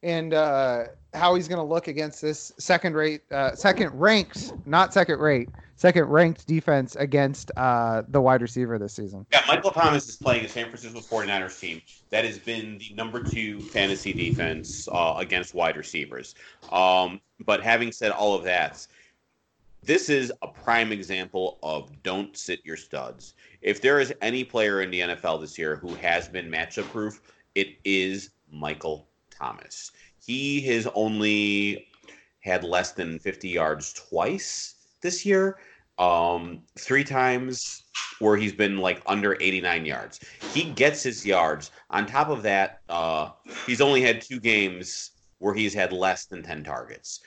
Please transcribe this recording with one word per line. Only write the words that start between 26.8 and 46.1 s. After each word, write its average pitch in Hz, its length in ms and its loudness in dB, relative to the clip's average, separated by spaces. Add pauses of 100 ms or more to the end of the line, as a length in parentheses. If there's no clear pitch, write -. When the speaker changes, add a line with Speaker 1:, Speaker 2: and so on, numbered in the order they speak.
Speaker 2:
proof, 107 300 -8 (340)
it 98 300 -2
is 98 460 -2 (200)
Michael 76 580 -8 (220)
Thomas. - 600 -14 (340)
He 139 360 -2
has 120 340 0
only 104 920 0 (540)
had 90 200 -2
less 90 300 -2
than 82 260 -6
fifty 95 300 -8
yards 78 440 -2
twice - 840 -6 (240)
this 180 260 -6
year. 196 320 2 (400)
Um, 85 640 2 (160)
three 135 240 0
times 127 800 -2 (380)
where 107 160 6
he's 104 160 0
been, 98 260 0
like, 92 280 0
under 101 340 2
eighty-nine 90 440 0
yards. 64 360 -8 (340)
He 160 160 -2
gets 139 320 2
his 110 240 -6
yards. 82 460 2 (180)
On 101 160 0
top 139 220 0
of 123 160 -4
that, 98 440 0
uh, 80 420 -2 (360)
he's 123 140 -2
only 139 200 6
had 117 200 2
two 127 180 -12
games 101 720 0 (280)
where 98 160 0
he's 104 200 -2
had 92 180 0
less 92 340 -2